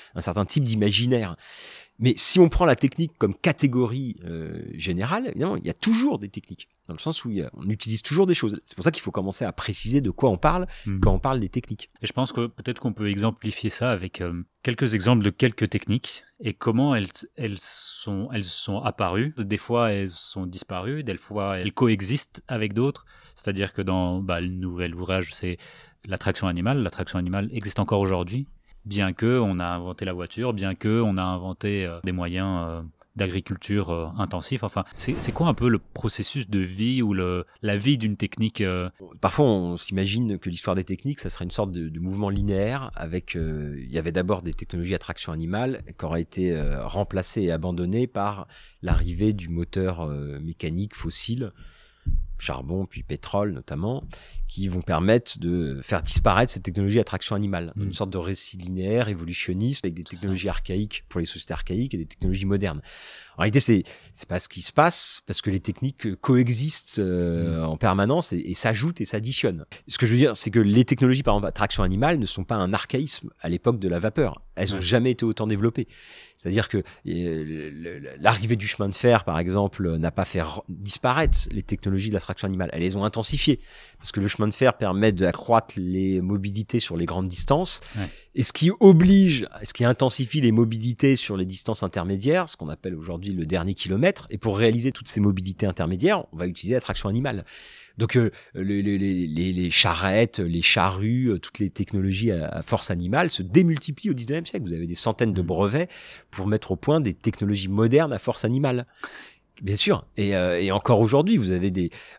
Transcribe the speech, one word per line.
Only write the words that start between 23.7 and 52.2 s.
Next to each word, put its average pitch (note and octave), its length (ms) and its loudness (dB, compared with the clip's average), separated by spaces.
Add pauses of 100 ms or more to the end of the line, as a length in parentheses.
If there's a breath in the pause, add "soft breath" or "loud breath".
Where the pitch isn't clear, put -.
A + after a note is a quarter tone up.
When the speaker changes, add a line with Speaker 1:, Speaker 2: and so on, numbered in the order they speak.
Speaker 2:
que G2 120 -6
dans, F#2 360 0
bah, F2+ 220 -2
le F#2 80 -4
nouvel F2+ 460 -6
ouvrage, F2+ 380 -2
c'est F2+ 240 -6 (500 loud breath)
l'attraction F#2+ 400 -2
animale. G2 340 0
L'attraction F2+ 380 -4
animale F#2+ 340 -2
existe G#2+ 260 -4
encore G2+ 200 2
aujourd'hui, F#2+ 480 -2 (380)
bien G2 280 0
que B2 260 2
on G2 200 0
a F2 60 -2
inventé F2 380 -6
la F#2 100 -4
voiture, G#2+ 400 -6
bien F#2+ 220 -2
que A2 260 2
on G2+ 160 2
a F#2 60 0
inventé, F#2 600 -4
euh, E2+ 180 -8
des F2+ 80 -2
moyens... F2+ 560 -2
Euh, E2 140 -8 (340)
d'agriculture, F#2+ 760 -2
euh, E2 160 -4 (100)
intensif. F#2 460 -4
Enfin, G2 280 -4
c'est, - 260 -6
c'est - 140 -4
quoi E3+ 160 0
un C#3 60 4
peu A#2+ 160 2
le A2 100 4
processus - 720 -6
de G2+ 100 2
vie G#2+ 420 0
ou G#2 120 2
le, F2+ 320 -2 (160 soft breath)
la G#2 160 0
vie C3 200 2
d'une A2 200 -2
technique, G#2+ 420 -2
euh ? F2+ 300 -2 (320)
Speaker 1:
Parfois, - 240 2
on F2+ 320 2
s'imagine G2 640 -2
que F#2+ 100 -6
l'histoire F2 260 -2
des F#2 80 -2
techniques, C3 360 -6
ça - 100 -6
serait - 160 -8
une F2 60 -6
sorte G2+ 200 -2
de, E2+ 180 -6
de D#2+ 100 -10
mouvement G2 300 -2
linéaire G2+ 680 -2
avec, E2+ 400 -6
euh, D2+ 440 -4
il B1+ 120 -12
y D#2+ 80 -2
avait E2 120 -4
d'abord F#2 300 0
des E2 120 -6
technologies F2 420 -4
à E2 40 -4
traction - 320 -8
animale G2 520 -4 (140)
qui - 80 -8
auraient E2 180 -2
été, F2+ 280 -2
euh, C#2+ 340 0
remplacées G2 580 -2
et F2 80 2
abandonnées F2+ 560 0
par G2+ 400 -4 (340 soft breath)
l'arrivée F2 500 2
du F#2 160 -6
moteur, E2+ 540 -2
euh, C#2+ 380 -6
mécanique E2 560 -6
fossile, A2+ 560 -4 (880 loud breath)